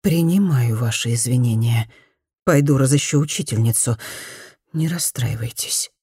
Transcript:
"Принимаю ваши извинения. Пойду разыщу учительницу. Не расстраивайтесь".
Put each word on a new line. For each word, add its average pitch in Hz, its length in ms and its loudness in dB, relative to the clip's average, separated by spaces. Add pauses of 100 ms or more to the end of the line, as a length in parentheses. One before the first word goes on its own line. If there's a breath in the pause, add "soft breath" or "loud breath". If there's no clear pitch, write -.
"Принимаю 165 720 2
ваши 117 380 -2
извинения. 117 760 0 (540 soft breath)
Пойду 143 340 4
разыщу 143 400 2
учительницу. 117 760 -2 (760 loud breath)
Не 160 160 -2
расстраивайтесь". 117 1000 -6 (120)